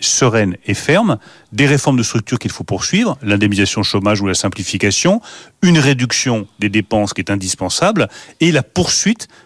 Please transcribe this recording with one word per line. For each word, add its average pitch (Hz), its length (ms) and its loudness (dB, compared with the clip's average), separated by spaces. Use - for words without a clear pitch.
sereine 107 520 2
et 101 80 -2
ferme, 165 440 2
des 135 140 2
réformes 139 300 2
de 120 60 2
structure 113 360 -2
qu'il - 120 -4
faut - 140 -12
poursuivre, 175 580 -2
l'indemnisation 101 600 0
chômage 101 380 0
ou 101 60 -2
la 92 80 0
simplification, 101 880 -2
une 175 160 6
réduction 123 680 0
des 107 100 -2
dépenses 104 460 0
qui - 80 -6
est - 80 -6
indispensable, 101 800 -2
et 165 120 4
la 139 100 2
poursuite - 640 -2